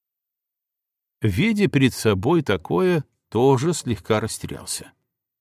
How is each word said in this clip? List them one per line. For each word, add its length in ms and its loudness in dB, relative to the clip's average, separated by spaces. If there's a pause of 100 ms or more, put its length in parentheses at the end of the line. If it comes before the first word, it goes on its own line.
(1200)
Видя 460 2
перед 260 2
собой 480 0
такое, 640 0 (260)
тоже 440 2
слегка 460 -2
растерялся. 760 -10 (480)